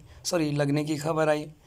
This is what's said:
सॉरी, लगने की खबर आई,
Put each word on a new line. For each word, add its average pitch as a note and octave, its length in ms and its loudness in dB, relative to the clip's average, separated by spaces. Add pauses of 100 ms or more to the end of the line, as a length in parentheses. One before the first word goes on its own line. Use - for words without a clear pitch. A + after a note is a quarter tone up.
(240)
सॉरी, D#3+ 280 0
लगने D3 320 0
की D3+ 140 -2
खबर D#3 320 0
आई, D3+ 180 0 (200)